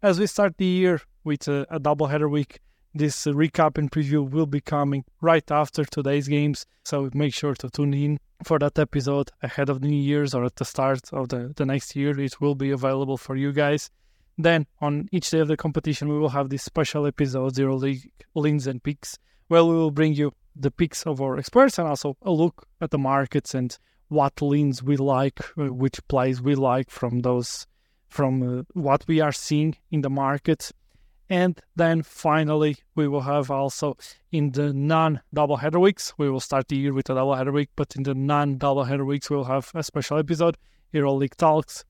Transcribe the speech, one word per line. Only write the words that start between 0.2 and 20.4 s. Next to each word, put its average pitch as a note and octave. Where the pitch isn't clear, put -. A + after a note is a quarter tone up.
start G3+
the F#3+
year F3+
with, D3
uh, C#3+
a D#3+
doubleheader D3
week, D3
this, D3
uh, D3+
recap D3+
and D3+
preview D3
will D3+
be C#3+
coming C#3
right D#3+
after D3+
today's C#3
games, D3
so C#3
make C#3+
sure C#3+
to B2
tune C#3+
in D3
for D#3+
that D3
episode C#3
ahead C#3
of C3
the C#3
New D3
Year's C#3+
or B2
at B2
the C3
start C3+
of B2+
the, B2
the C#3+
next C3+
year. C#3+
It C#3
will C#3+
be C3+
available C3+
for -
you C#3
guys. D3
Then, E3
on D3
each -
day D#3+
of D#3
the D3+
competition, D3+
we D3
will D3+
have C#3
these C3+
special D3+
episodes, C3+
EuroLeague C3+
leans D3+
and C3
picks, -
where E3
we E3
will D#3+
bring D3+
you C#3+